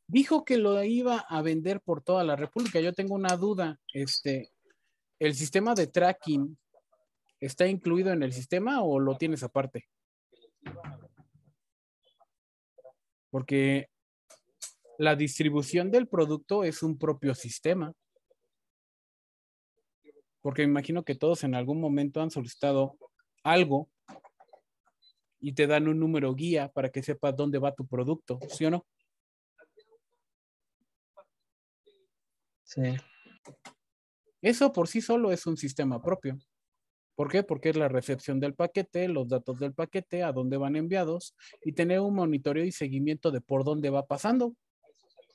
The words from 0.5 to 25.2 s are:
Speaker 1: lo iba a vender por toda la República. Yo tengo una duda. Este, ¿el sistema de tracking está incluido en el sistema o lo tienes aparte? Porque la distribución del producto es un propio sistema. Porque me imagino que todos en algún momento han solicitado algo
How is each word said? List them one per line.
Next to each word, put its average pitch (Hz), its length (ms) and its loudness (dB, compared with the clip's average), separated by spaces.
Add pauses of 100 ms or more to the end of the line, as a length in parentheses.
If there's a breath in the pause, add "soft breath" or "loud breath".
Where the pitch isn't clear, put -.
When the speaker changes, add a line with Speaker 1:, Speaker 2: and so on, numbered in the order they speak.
Speaker 1:
lo 202 260 4
iba 240 360 2
a 160 220 -4
vender 160 400 0
por 151 200 -2
toda 180 220 2
la 151 120 2
República. 175 440 -2
Yo 175 140 0
tengo 196 220 -4
una 185 220 0
duda. 185 420 -2 (140)
Este, 135 580 -4 (680)
¿el 151 160 2
sistema 190 380 0
de 180 140 2
tracking 160 720 0 (840)
está 139 280 0
incluido 185 440 0
en 165 120 0
el 131 100 -2
sistema 196 500 -2
o 147 160 2
lo 135 180 0
tienes 160 260 -2
aparte? 127 440 -4 (3500)
Porque 135 600 0 (1080)
la 151 160 4
distribución 151 760 0
del 240 180 4
producto 170 560 0
es 160 180 -4
un 160 140 0
propio 139 360 -2
sistema. 156 600 -4 (2500)
Porque 143 220 -2
me 143 80 4
imagino 160 340 0
que 139 100 -2
todos 160 300 0
en 127 100 0
algún 127 240 -2
momento 143 420 -2
han 160 100 -4
solicitado 135 680 -2 (460)
algo 151 460 2 (1500)